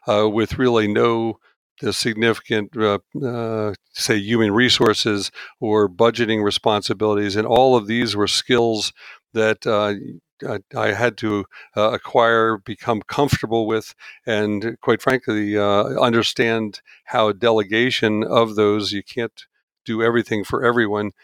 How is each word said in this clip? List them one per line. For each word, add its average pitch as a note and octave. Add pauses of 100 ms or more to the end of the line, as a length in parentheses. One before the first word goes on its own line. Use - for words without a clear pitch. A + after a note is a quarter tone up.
uh, G#2+
with G#2+
really A#2
no, A2+ (440)
uh, G#2+
significant, A2
uh, G2+ (220)
uh, A2+ (180)
say, -
human G#2+
resources A2 (300)
or G#2
budgeting A2
responsibilities. G#2
And G#2+
all B2
of G#2
these A2+
were G#2
skills A#2 (420)
that, A2
uh, G#2 (540)
I, G#2+ (180)
I G#2+
had A2+
to, G#2 (320)
uh, G#2+
acquire, A#2
become G#2+
comfortable A#2
with, A2 (300)
and G#2+
quite A#2
frankly, G#2+
uh, G2+ (160)
understand A2+ (260)
how A2
delegation A2
of A#2
those, G#2
you G2
can't - (400)
do A2+
everything A#2
for -
everyone, G#2 (140)